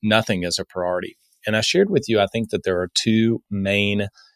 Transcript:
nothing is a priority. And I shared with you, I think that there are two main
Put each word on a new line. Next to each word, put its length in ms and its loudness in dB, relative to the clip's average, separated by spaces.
nothing 400 2
is 160 -4
a 60 -6
priority. 520 -6
And 100 0
I 40 0
shared 280 2
with 180 0
you, 120 2
I 120 2
think 200 -4
that 120 -4
there 180 -2
are 120 -6
two 560 2
main 600 -2